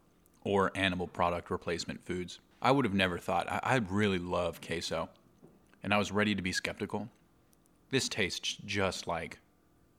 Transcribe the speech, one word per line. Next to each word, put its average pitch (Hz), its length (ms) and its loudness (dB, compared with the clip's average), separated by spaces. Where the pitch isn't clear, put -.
or 98 320 4
animal 92 320 0
product 87 440 0
replacement - 520 -4
foods. 90 380 -6
I 120 80 6
would 135 160 4
have 98 80 0
never 92 240 4
thought. - 300 0
I, - 140 0
I 123 140 2
really 101 420 2
love 87 440 -2
queso, 82 480 -4
and 98 100 0
I 104 60 4
was 95 140 0
ready 104 220 4
to 98 60 -2
be 92 100 -2
skeptical. 104 600 -4
This 131 180 0
tastes - 560 -2
just 101 420 -2
like 82 320 -6